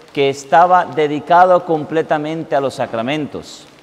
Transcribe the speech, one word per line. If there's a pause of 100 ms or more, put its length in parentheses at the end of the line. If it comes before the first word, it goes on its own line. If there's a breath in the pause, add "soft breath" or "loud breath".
(120)
que
estaba
dedicado
completamente
a
los
sacramentos, (140)